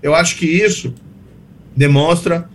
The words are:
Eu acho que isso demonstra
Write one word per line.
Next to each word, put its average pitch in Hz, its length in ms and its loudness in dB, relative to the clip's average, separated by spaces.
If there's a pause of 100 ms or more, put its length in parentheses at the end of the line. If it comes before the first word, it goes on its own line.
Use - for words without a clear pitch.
Eu 147 100 0
acho 170 240 0
que 175 100 -4
isso 175 460 -2 (840)
demonstra 156 800 0